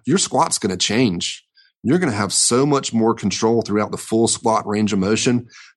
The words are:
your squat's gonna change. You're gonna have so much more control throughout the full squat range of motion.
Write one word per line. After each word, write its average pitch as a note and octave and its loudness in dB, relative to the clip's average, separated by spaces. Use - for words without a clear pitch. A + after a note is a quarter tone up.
your E3 0
squat's D#3+ 0
gonna F#2 -4
change. G2+ -2
You're D3+ 2
gonna D#3+ 0
have G2+ -2
so B2+ 2
much C#3 0
more A2+ 2
control A2+ 0
throughout G2+ -2
the F#2+ -8
full A2+ 2
squat A2 0
range G#2 0
of G2+ 0
motion. A2+ 0